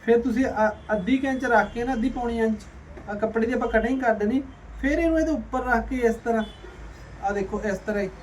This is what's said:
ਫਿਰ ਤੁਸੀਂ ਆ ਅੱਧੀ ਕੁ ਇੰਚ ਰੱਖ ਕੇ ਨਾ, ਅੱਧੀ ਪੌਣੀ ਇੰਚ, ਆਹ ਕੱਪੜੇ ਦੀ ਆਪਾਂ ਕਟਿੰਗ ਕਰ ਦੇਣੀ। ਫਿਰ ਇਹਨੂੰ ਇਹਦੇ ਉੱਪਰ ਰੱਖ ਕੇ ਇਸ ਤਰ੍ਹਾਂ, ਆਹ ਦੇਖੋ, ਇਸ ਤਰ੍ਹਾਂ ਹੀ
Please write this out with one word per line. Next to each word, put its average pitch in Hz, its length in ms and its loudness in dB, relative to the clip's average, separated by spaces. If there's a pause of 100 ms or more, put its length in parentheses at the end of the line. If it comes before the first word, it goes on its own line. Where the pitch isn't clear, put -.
ਫਿਰ 233 180 6
ਤੁਸੀਂ 254 240 2
ਆ 214 220 2 (240)
ਅੱਧੀ 214 260 2
ਕੁ 277 80 0
ਇੰਚ 262 180 -2
ਰੱਖ 214 280 4
ਕੇ 233 120 -2
ਨਾ, 262 80 -2
ਅੱਧੀ 254 180 0
ਪੌਣੀ 240 280 -2
ਇੰਚ, 220 220 2 (480)
ਆਹ 202 60 -6
ਕੱਪੜੇ 220 320 0
ਦੀ 247 60 0
ਆਪਾਂ 233 160 0
ਕਟਿੰਗ 233 340 2
ਕਰ 226 120 4
ਦੇਣੀ। 220 280 0 (380)
ਫਿਰ 294 180 2
ਇਹਨੂੰ 330 220 4
ਇਹਦੇ 311 120 2
ਉੱਪਰ 247 320 -4
ਰੱਖ 233 240 2
ਕੇ 262 80 -4
ਇਸ 233 180 4 (100)
ਤਰ੍ਹਾਂ, 226 200 2 (800)
ਆਹ 196 100 -2
ਦੇਖੋ, 202 300 -2
ਇਸ 196 160 -2
ਤਰ੍ਹਾਂ 202 240 -2
ਹੀ - 80 -4 (120)